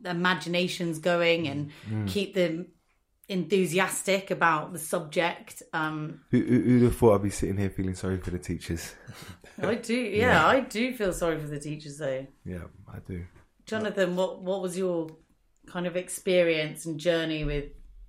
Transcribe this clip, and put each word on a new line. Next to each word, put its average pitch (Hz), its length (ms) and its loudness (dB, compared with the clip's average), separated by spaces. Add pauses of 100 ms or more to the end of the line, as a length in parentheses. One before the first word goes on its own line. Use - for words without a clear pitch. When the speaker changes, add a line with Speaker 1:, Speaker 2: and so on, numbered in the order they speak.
Speaker 1:
imaginations 175 960 0
going 170 480 4
and 147 240 -4 (180)
Speaker 2:
Mm. 107 180 -2
Speaker 1:
keep 190 260 -2
them 175 340 0 (600)
enthusiastic 185 1000 0
about 170 420 2
the 160 60 -10
subject. 170 840 -4 (120)
Um, 156 480 -4 (100)
Speaker 2:
Who, 120 100 4
who, 123 200 4
who'd 120 220 6
have 117 140 4
thought 110 180 8
I'd 101 80 2
be 101 60 0
sitting 98 280 -2
here 98 120 0
feeling 92 260 -2
sorry 95 220 -2
for 90 140 -6
the 87 80 -4
teachers? - 540 -6 (320)
<laughs> - 360 -16
Speaker 1:
I 220 140 0
do, 226 200 -4
yeah, 226 380 2
Speaker 2:
Yeah. 165 140 6
Speaker 1:
I 247 140 6
do 240 340 -4
feel 190 180 0
sorry 165 260 -2
for 151 80 -8
the 147 120 -6
teachers, 147 380 -10
though. 135 280 -4 (200)
Speaker 2:
Yeah, 90 180 -8 (280)
I 104 160 -12
do. 90 180 -8 (400)
Speaker 1:
Jonathan, 202 500 0
what, 185 260 -2
what 185 200 -2
was 180 160 -4
your 175 320 -2 (580)
kind 175 200 -6
of 170 80 -6
experience 170 880 2
and 156 140 -6
journey 160 440 0
with 147 220 -2 (440)